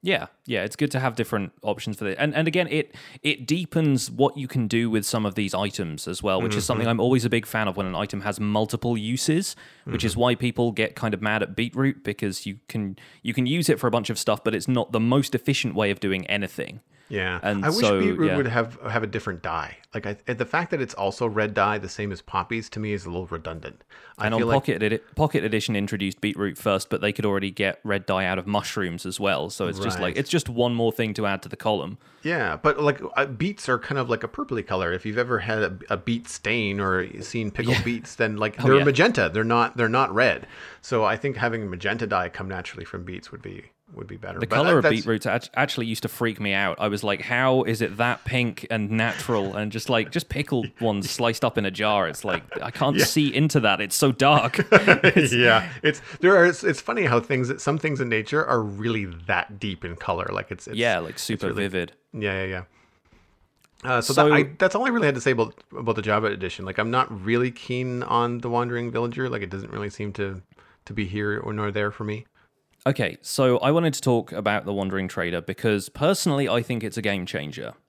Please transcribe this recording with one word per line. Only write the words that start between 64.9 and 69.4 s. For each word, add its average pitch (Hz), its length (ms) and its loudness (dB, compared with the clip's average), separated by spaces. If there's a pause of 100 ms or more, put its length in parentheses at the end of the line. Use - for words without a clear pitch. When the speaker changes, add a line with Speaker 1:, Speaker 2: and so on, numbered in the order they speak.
Speaker 2:
really 233 160 2
had 143 100 4
to 123 40 -6
say 135 120 2
about, 113 220 0 (220)
about 113 200 -2
the 110 60 -4
Java 107 260 2
edition. 95 360 -4
Like, 95 140 -6
I'm 110 120 0
not 117 340 -2
really 120 260 2
keen 123 540 -4
on 120 340 2
the 120 100 -6
Wandering 120 440 0
Villager. 120 360 -2
Like, 117 140 -4